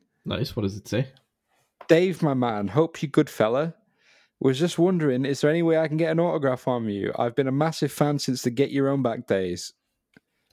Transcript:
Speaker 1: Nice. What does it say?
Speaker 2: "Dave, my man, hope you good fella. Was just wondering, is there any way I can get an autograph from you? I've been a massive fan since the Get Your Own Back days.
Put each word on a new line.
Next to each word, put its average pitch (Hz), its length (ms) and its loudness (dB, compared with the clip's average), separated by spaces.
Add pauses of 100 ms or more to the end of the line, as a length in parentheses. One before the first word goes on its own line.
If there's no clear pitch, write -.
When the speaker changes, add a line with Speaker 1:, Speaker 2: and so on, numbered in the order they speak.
(260)
Speaker 1:
Nice. - 300 -4
What 110 80 -2
does 101 140 -2
it - 100 -16
say? 127 200 -2 (800)
Speaker 2:
"Dave, 175 340 4
my 147 120 2
man, 113 340 -2
hope 147 340 0
you 160 60 -4
good 147 220 2
fella. 131 440 0 (640)
Was 131 200 0
just 170 200 0
wondering, 160 460 2
is 135 160 -2
there 147 100 4
any 170 120 2
way 160 140 4
I 160 100 2
can 151 100 -2
get 160 140 0
an 165 80 2
autograph 156 420 0
from 120 280 -2
you? 101 280 -2
I've 120 180 -2
been 135 120 2
a 131 40 -2
massive 151 400 -2
fan 147 280 0
since 127 220 -4
the 123 80 0
Get 123 220 0
Your 139 180 2
Own 139 140 0
Back 120 240 -4
days. 92 460 -2 (800)